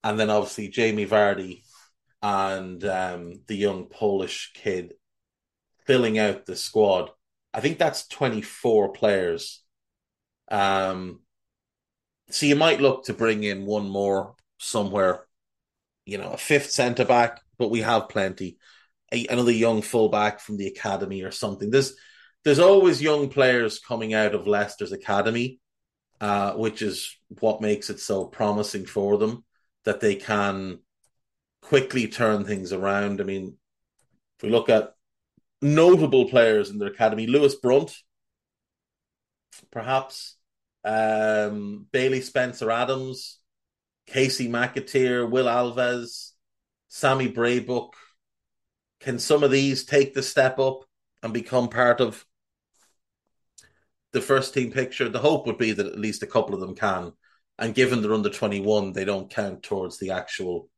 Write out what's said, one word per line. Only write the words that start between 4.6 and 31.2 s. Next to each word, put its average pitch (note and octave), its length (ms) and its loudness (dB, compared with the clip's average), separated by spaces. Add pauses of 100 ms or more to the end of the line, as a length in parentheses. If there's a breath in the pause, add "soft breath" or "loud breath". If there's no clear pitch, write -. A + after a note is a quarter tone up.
filling A#2+ 320 4
out G2+ 280 0
the F2+ 100 -10
squad. G2 540 2 (420)
I A2 80 -4
think D3+ 180 -2
that's - 300 0
twenty-four A2 840 0
players. F#2 720 -2 (880)
Um, F#2+ 720 -2 (1080)
so - 160 -2
you C#3+ 100 6
might D#3 240 4
look C3+ 240 2
to - 80 -8
bring G#2+ 320 0
in G2 220 -4
one G2+ 220 -2
more G2 460 -2 (240)
somewhere, G2 680 -2 (800)
you G2 140 -10
know, F#2+ 120 -10
a F#2 60 -8
fifth C#3+ 340 0
centre-back, B2 680 2 (180)
but A2 120 -2
we A2+ 100 0
have A2 280 0
plenty. F#2+ 500 -6 (540 soft breath)
A-, A#2+ 160 -4
another B2 240 2
young A2 300 2
full-back G#2 580 0
from G#2+ 160 -10
the G2 100 -6
academy G2 560 -6
or F#2 80 -10
something. G2+ 400 -8
There's, C3+ 240 2 (500 soft breath)
there's D3 140 4
always F3+ 440 8
young D3 260 0
players B2 500 2
coming A2 360 -6
out G#2+ 200 2
of F2+ 120 -4
Leicester's G2+ 460 -2
academy, A2+ 680 -2 (600)
uh, G2+ 320 -2
which G#2+ 300 -4
is - 340 -8 (240)
what G#2+ 200 0
makes G#2 300 -2
it G2 100 -10
so G2+ 240 -4
promising G#2 600 -4
for G2+ 320 0
them, A2 280 -2 (400)
that G#2 160 -2
they G2+ 160 2
can G2 640 -4 (840)